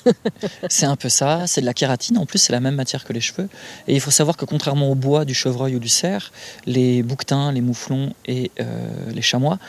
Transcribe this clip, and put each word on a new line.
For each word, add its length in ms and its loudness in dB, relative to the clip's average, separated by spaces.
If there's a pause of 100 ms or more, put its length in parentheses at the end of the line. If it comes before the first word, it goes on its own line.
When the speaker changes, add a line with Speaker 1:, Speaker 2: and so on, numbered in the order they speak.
Speaker 1:
<laughs> 640 0
Speaker 2:
C'est 160 2
un 120 2
peu 120 -4
ça, 380 2
c'est 160 0
de 40 0
la 60 2
kératine, 460 0
en 80 0
plus 120 -2
c'est 140 2
la 80 2
même 140 0
matière 300 -4
que 80 -6
les 80 -4
cheveux. 280 -4 (400)
Et 60 4
il 60 4
faut 100 -4
savoir 260 4
que 80 -8
contrairement 460 0
au 40 2
bois 300 2
du 80 -4
chevreuil 440 -2
ou 20 -2
du 100 -4
cerf, 440 -2 (340)
les 360 4
bouquetins, 500 0
les 100 0
mouflons 500 -2 (140)
et, 240 -4 (100)
euh, 40 -4 (500)
les 80 -6
chamois, 360 2 (100)